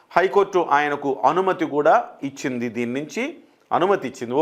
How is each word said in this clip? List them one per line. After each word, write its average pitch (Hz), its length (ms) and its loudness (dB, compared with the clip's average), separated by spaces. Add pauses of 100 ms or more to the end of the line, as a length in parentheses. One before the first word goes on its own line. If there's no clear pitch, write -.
(160)
హైకోర్టు 190 460 2 (160)
ఆయనకు 143 340 -2 (180)
అనుమతి 180 460 0
కూడా 151 180 6 (360)
ఇచ్చింది. 127 380 -4 (100)
దీని 120 200 -4
నుంచి 151 260 -6 (540)
అనుమతి 185 340 2
ఇచ్చింది, 120 300 -6